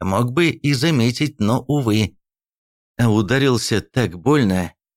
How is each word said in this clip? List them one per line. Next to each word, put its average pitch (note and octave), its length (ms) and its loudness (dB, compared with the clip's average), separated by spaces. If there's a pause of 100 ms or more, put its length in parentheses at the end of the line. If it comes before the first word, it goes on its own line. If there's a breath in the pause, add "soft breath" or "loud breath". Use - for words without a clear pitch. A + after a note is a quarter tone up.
мог A2 320 -2
бы E3+ 160 2
и C#3+ 240 -4
заметить, C3+ 680 -2
но, A2 280 0
увы. A2+ 500 0 (800)
А A#2+ 120 2
ударился A2+ 720 2
так F2+ 380 -4
больно, F#2+ 540 0 (240)